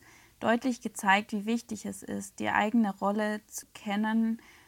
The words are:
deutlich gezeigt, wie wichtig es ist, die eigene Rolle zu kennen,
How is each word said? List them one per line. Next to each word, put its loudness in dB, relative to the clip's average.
deutlich 0
gezeigt, 2
wie -4
wichtig -4
es -10
ist, -8
die -2
eigene 4
Rolle 0
zu -12
kennen, 0